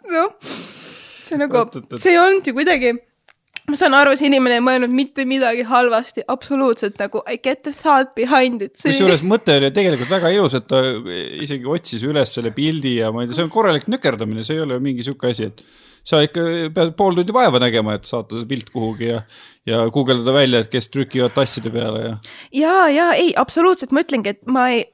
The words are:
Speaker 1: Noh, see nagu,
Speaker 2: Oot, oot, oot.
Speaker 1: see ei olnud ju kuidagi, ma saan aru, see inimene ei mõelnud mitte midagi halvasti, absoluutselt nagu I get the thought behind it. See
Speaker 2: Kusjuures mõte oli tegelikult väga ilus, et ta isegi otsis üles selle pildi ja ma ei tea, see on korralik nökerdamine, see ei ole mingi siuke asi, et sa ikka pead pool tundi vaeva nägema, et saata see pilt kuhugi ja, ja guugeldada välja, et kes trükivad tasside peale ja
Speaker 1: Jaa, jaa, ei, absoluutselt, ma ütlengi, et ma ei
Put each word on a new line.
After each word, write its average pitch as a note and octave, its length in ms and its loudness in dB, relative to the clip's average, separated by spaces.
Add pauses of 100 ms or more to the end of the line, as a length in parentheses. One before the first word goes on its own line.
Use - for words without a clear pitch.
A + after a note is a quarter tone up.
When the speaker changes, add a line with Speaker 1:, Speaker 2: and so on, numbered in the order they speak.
Speaker 1:
Noh, F4+ 320 -2
see - 960 -12
nagu, C#4 220 0
Speaker 2:
Oot, A#3 180 -2
oot, - 160 -14
oot. A#3+ 80 -8
Speaker 1:
see F4+ 140 4
ei E4+ 80 8
olnud F#4+ 260 4
ju A#3+ 80 -4
kuidagi, C4+ 380 2 (720)
ma D4 100 -2
saan C#4+ 220 4
aru, C#4 180 6
see C#4+ 140 2
inimene B3+ 260 4
ei A#3+ 80 2
mõelnud B3+ 300 2
mitte C4+ 340 -2
midagi B3 400 0
halvasti, A#3+ 560 0
absoluutselt B3+ 720 -2
nagu G3+ 320 -4
I A3 80 -6
get C4 300 -4
the C#4+ 80 -8
thought C4+ 420 2
behind B3 480 0
it. - 160 -16
See C4+ 140 0
Speaker 2:
Kusjuures F#3 260 2
mõte F#3 400 2
oli C#3 160 2
tegelikult D3+ 320 0
väga F3 240 2
ilus, E3 240 2
et A#2 140 -4
ta C3 100 4 (640)
isegi C3+ 240 -8
otsis C#3+ 400 -4
üles D3 240 0
selle A#2 240 -4
pildi C#3 400 -2
ja A2 160 0
ma A#2+ 140 -4
ei - 20 -8
tea, B2 80 -6
see E3+ 80 0
on D#3 80 -6
korralik G3 400 0
nökerdamine, A2 560 -4
see D#3 80 -2
ei D#3+ 80 -4
ole B2+ 160 -4
mingi C3 240 -4
siuke C3 300 -4
asi, A2 180 -4
et - 80 -20 (460)
sa D#3 180 2
ikka E3+ 160 -4 (300)
pead D#3+ 260 0
pool F#3 220 2
tundi F3+ 180 -2
vaeva E3+ 240 4
nägema, A2 380 0
et - 100 -12
saata A2+ 320 -6
see A#2 80 -10
pilt B2+ 240 -8
kuhugi A2+ 380 -4
ja, A#2 80 -2 (500)
ja A2+ 220 2
guugeldada B2+ 420 0
välja, C3 320 4
et A2+ 80 -10
kes B2 160 -2
trükivad B2+ 480 -2
tasside B2+ 320 -2
peale A2+ 380 -6
ja A2+ 60 -6 (400)
Speaker 1:
Jaa, E4+ 360 2
jaa, E4 240 2
ei, F4 240 2
absoluutselt, E4+ 560 0
ma C#4+ 80 2
ütlengi, G#3+ 320 -4
et - 160 -14
ma B3+ 220 2
ei A#3 240 -2